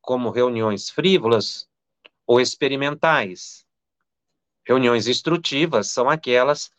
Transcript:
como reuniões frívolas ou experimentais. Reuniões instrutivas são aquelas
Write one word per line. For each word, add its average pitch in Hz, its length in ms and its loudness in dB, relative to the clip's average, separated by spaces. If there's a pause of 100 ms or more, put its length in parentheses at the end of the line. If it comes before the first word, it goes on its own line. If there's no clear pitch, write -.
como 123 300 -4
reuniões 113 580 -2
frívolas 127 800 0 (560)
ou 123 160 4
experimentais. 139 1300 -2 (960)
Reuniões 120 440 2
instrutivas 151 800 -2
são 127 200 0
aquelas 139 720 0